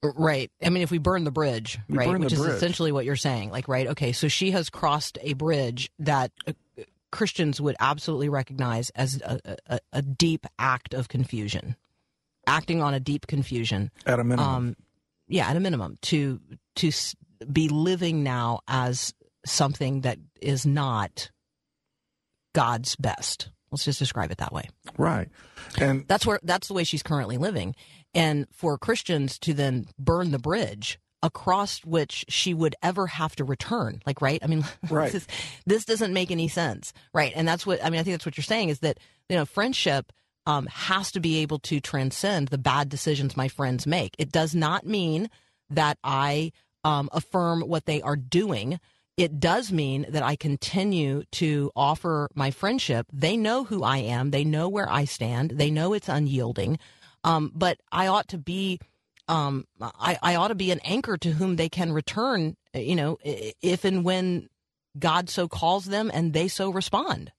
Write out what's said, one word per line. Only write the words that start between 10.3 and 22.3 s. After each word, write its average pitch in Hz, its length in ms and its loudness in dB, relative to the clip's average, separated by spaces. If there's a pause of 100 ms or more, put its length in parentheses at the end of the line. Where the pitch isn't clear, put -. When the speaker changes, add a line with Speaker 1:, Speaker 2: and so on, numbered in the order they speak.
Speaker 1:
act 127 360 0
of 131 140 -4
confusion, 117 680 -2 (720)
acting 160 360 2
on 143 120 2
a 135 60 0
deep 143 260 -4
confusion. 113 640 0 (160)
Speaker 2:
At 123 140 4
a 120 40 0
minimum. 123 200 2 (100)
Speaker 1:
Um, 123 220 -2 (500)
yeah, - 220 2
at 139 80 2
a 175 40 2
minimum, 120 420 -2
to, 139 380 0 (360)
to 170 120 2
s-, - 280 -4 (340)
be 156 180 4
living 165 540 2
now 123 460 0
as 127 460 0 (320)
something 139 560 0
that 123 160 -2 (220)
is 139 260 0
not 135 640 0 (1200)